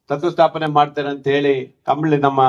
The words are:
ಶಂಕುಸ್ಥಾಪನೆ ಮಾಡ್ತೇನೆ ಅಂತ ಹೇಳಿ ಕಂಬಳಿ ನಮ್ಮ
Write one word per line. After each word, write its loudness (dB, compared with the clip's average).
ಶಂಕುಸ್ಥಾಪನೆ 0
ಮಾಡ್ತೇನೆ 0
ಅಂತ -8
ಹೇಳಿ 2
ಕಂಬಳಿ 0
ನಮ್ಮ 2